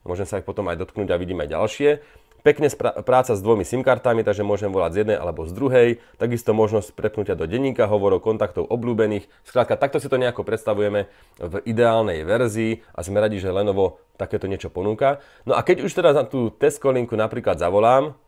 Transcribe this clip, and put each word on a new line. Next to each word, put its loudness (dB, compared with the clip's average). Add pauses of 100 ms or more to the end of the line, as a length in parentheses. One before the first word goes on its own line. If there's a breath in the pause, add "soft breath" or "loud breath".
Môžem -6
sa -6
ich -14
potom -6
aj -6
dotknúť -4
a 0
vidím -6
aj -8
ďalšie. 0 (520 soft breath)
Pekne 4
spra-, -4
práca 4
s -6
dvomi 4
sim -2
kartami, 2
takže 0
môžem -2
volať 0
z 2
jednej 0
alebo -6
z -10
druhej. 2 (160 soft breath)
Takisto 0
možnosť 0
prepnutia -2
do -4
denníka 0
hovorov, 2
kontaktov, -2
obľúbených. -2 (160 soft breath)
Skrátka, 0
takto -2
si -12
to 2
nejako -2
predstavujeme -2 (320 soft breath)
v -10 (160)
ideálnej 2
verzii -2 (160 soft breath)
a -8
sme 0
radi, 0
že -4
Lenovo 0 (160)
takéto -6
niečo -8
ponúka. -2 (240 loud breath)
No 0
a 2
keď 2
už -6
teda 4
na 2
tú -2
Tesco 0
linku 0
napríklad -2
zavolám 4 (100)